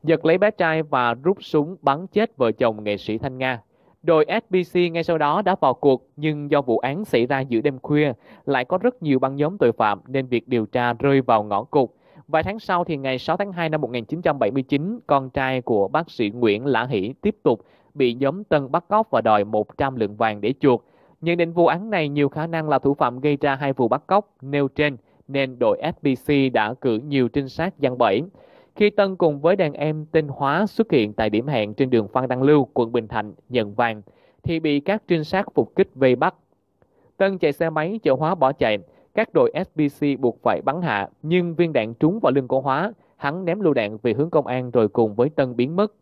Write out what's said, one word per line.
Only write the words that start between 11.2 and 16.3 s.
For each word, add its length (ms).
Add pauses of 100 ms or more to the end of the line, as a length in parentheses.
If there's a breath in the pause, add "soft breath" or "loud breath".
vào 220
ngõ 200
cụt. 260 (380 soft breath)
Vài 160
tháng 160
sau 240
thì 140
ngày 220
sáu 180
tháng 140
hai 180
năm 120
một 100
nghìn 140
chín 160
trăm 180
bảy 120
mươi 120
chín, 440
con 220
trai 320
của 260
bác 240
sĩ 180
Nguyễn 360